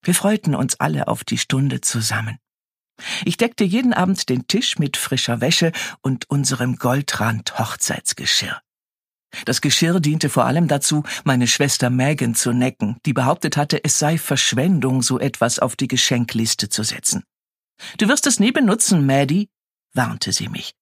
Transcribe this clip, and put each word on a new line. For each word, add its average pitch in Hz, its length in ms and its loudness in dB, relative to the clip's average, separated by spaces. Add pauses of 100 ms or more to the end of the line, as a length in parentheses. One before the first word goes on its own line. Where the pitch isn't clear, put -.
Wir 180 120 0
freuten 202 400 2
uns - 240 -2
alle 151 300 -2
auf - 160 -4
die 117 140 -4
Stunde 131 420 0
zusammen. 110 580 -4 (880)
Ich 165 120 -2
deckte 233 280 0
jeden 233 280 2
Abend 185 360 0
den 123 180 0
Tisch - 320 0
mit 143 180 -2
frischer 120 440 -2
Wäsche 165 320 2 (300)
und 131 280 -2
unserem 127 460 0
Goldrand-Hochzeitsgeschirr. - 1800 -2 (840)
Das - 160 -2
Geschirr 170 400 2
diente 151 300 0
vor 123 160 2
allem 151 220 2
dazu, 147 340 0 (220)
meine 123 220 2
Schwester 131 440 2
Megan 127 440 0
zu - 180 0
necken, 123 520 0
die 151 80 0
behauptet 139 440 0
hatte, 147 280 0
es - 140 2
sei 156 180 2
Verschwendung, 131 880 0
so 131 160 0
etwas - 400 0
auf - 180 0
die 127 120 -2
Geschenkliste 117 800 0
zu 107 160 -4
setzen. - 400 -4 (760)
"Du 311 100 2
wirst 285 180 2
es 262 140 0
nie 240 120 4
benutzen, 202 520 4
Maddie", 139 460 2 (420)
warnte 113 400 -2
sie - 160 -4
mich. - 340 -10